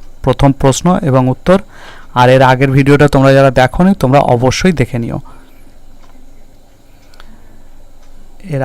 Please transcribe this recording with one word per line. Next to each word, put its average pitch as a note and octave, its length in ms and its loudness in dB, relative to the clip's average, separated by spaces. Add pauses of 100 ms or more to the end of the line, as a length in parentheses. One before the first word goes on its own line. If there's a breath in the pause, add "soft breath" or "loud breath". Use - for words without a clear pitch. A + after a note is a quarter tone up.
(240)
প্রথম C3+ 260 0 (120)
প্রশ্ন C3+ 240 0 (220)
এবং C3 140 0 (120)
উত্তর। F#3 240 0 (640 loud breath)
আর B2 140 4
এর C3 80 4 (100)
আগের C3+ 240 -2
ভিডিওটা C#3+ 380 4
তোমরা C3+ 220 2
যারা C3+ 140 4 (100)
দেখোনি, F3+ 320 0 (100)
তোমরা C3+ 180 2 (140)
অবশ্যই B2+ 460 -2
দেখে A#2+ 220 -6
নিও। B2+ 160 -8 (3250 soft breath)
এর C3+ 100 -4